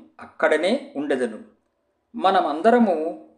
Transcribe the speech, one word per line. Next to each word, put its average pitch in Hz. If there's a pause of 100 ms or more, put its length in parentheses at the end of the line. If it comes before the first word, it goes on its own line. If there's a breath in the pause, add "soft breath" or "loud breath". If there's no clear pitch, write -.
(200)
అక్కడనే 160
ఉండెదను, 127 (760)
మనమందరము 175